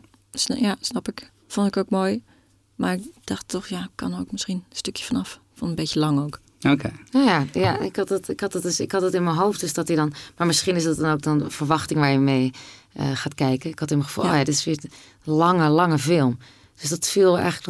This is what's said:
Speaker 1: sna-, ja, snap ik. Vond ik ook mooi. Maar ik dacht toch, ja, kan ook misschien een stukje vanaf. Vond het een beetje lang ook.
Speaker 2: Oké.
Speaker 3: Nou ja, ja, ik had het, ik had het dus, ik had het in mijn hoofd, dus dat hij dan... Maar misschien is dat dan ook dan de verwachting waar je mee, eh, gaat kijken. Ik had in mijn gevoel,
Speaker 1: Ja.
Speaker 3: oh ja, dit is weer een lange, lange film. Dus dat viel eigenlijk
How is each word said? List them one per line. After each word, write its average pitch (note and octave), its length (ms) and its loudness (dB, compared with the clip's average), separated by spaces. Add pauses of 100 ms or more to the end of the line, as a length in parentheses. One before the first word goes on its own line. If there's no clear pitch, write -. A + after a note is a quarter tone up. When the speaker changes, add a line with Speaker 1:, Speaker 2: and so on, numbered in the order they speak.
(320)
Speaker 1:
sna-, - 240 -4
ja, G#3 260 0
snap - 260 -6
ik. - 240 -12 (160)
Vond G3+ 200 0
ik G3 100 0
ook F#3+ 120 -2
mooi. G3 340 0 (520)
Maar F3+ 180 -2
ik F#3 80 -4 (220)
dacht - 240 -8
toch, F3+ 200 -8
ja, F#3 280 -8
kan F3+ 240 -6
ook F#3 120 -10
misschien G3 240 -6
een - 220 -12
stukje - 280 -8
vanaf. - 240 -4
Vond - 300 -20
het E3+ 100 -4
een E3 60 -4
beetje D#3 240 -2
lang D3+ 200 2
ook. D3 200 -6 (320)
Speaker 2:
Oké. C#3+ 200 0 (200)
Speaker 3:
Nou C4+ 140 4
ja, E3 280 4
ja, F#3 260 2
ik - 160 -6
had F#3+ 140 -2
het, F#3+ 200 -4
ik - 100 -6
had G3+ 140 -4
het F3+ 100 -6
dus, F3 160 -2
ik E3 120 -4
had F#3+ 100 0
het F3+ 120 0
in F3+ 100 0
mijn E3+ 120 2
hoofd, G3 240 2
dus E3 140 -6
dat E3 140 -4
hij E3+ 100 2
dan... D3+ 160 0 (240)
Maar E3+ 100 0
misschien F3+ 280 0
is E3+ 80 2
dat D#3+ 140 0
dan D#3 140 0
ook D3 100 0
dan D3+ 160 2
de C#3+ 120 -2
verwachting D3+ 500 -2
waar C#3+ 120 4
je C3+ 80 4
mee, C3 320 2 (420)
eh, - 200 -4
gaat D3 200 -6
kijken. C3+ 360 0
Ik D#3 100 -10
had D3+ 120 -4
in D3 60 2
mijn C#3+ 120 -2
gevoel, - 160 -4
Speaker 1:
Ja. F3 60 2
Speaker 3:
oh D#3+ 60 4
ja, C#3 60 4
dit D3 100 2
is C#3+ 120 0
weer D#3+ 120 0 (460)
een D#3 100 -2
lange, E3 360 6
lange D#3+ 300 4
film. C#3 380 4 (440)
Dus D3 80 -6
dat E3+ 180 -4
viel F#3 300 6
eigenlijk - 320 -2